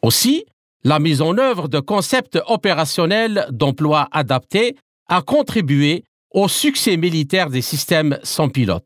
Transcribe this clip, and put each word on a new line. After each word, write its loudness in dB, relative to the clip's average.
Aussi, 2
la 4
mise 2
en 0
œuvre 0
de -2
concepts -2
opérationnels 0
d'emploi 0
adaptés -2
a 0
contribué 0
au 2
succès 0
militaire 0
des -2
systèmes 0
sans -2
pilote. -2